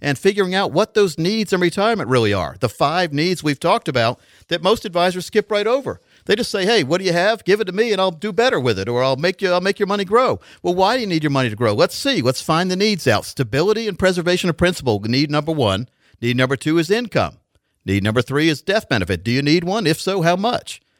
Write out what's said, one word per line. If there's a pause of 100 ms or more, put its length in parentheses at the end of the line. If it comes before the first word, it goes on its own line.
and
figuring
out
what
those
needs
in
retirement
really
are.
The
five
needs
we've
talked
about (300)
that
most
advisors
skip
right
over. (240)
They
just
say,
"Hey,
what
do
you
have?
Give
it
to
me
and
I'll
do
better
with
it,
or
I'll
make
you,
I'll
make
your
money
grow." (200)
Well,
why
do
you
need
your
money
to
grow?
Let's
see.
Let's
find
the
needs
out.
Stability
and
preservation
of
principal,
need
number
one. (320)
Need
number
two
is
income. (500)
Need
number
three
is
death
benefit.
Do
you
need
one?
If
so,
how
much? (180)